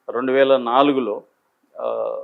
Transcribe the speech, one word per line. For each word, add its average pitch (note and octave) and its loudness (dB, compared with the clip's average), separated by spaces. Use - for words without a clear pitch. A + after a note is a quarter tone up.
రెండు B2+ -4
వేల C3+ 4
నాలుగులో, B2 0
ఆ, A2+ -6